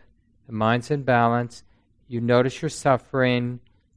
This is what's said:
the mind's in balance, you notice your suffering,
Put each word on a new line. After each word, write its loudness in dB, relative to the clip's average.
the -16
mind's 0
in -4
balance, 0
you -8
notice 2
your -4
suffering, -2